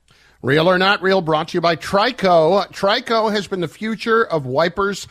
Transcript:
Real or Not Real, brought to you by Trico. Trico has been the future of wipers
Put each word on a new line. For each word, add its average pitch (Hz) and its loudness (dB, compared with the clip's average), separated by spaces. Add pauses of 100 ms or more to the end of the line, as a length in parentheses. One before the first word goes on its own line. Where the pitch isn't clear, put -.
(420)
Real 156 2
or 185 4
Not 196 2
Real, 190 2
brought 156 -2
to - -6
you 170 -2
by 165 2
Trico. 190 2
Trico 220 -2
has 208 -4
been 190 -6
the 165 -2
future 226 -2
of 156 -4
wipers 175 -2